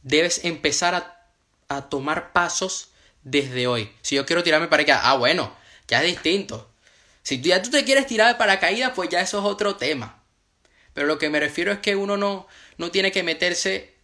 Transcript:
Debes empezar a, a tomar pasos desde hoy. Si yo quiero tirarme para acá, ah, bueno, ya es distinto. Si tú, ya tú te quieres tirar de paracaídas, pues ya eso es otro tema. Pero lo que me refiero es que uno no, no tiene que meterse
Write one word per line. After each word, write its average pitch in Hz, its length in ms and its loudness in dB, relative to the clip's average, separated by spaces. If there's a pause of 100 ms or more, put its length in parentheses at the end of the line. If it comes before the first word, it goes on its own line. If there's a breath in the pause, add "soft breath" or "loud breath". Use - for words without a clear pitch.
Debes 156 420 0
empezar 170 500 -2
a, - 320 -10 (420)
a 139 200 -8
tomar 151 440 -6
pasos 175 580 -2 (320 soft breath)
desde 131 440 -2
hoy. 117 240 -2 (120)
Si - 140 -2
yo 135 80 0
quiero 170 180 0
tirarme 165 260 2
para 151 140 4
acá, 143 220 4
ah, 135 120 6
bueno, 131 380 0 (340 loud breath)
ya 123 140 2
es 165 40 2
distinto. 160 640 -2 (520 soft breath)
Si 131 160 -6
tú, 139 100 -2
ya 180 120 4
tú 240 100 -8
te 277 140 2
quieres 269 220 4
tirar 220 220 4
de 233 100 2
paracaídas, 208 560 2
pues 175 160 -4
ya 175 100 0
eso 190 180 -2
es 202 60 -4
otro 202 320 -2
tema. 127 480 -6 (720 soft breath)
Pero 143 120 -2
lo 151 120 0
que 151 120 -2
me 151 80 0
refiero 151 320 -2
es 202 80 -2
que 202 180 0
uno 196 200 -2
no, 202 320 -4 (300 loud breath)
no 170 120 -6
tiene 190 220 0
que 190 100 -2
meterse 175 800 -2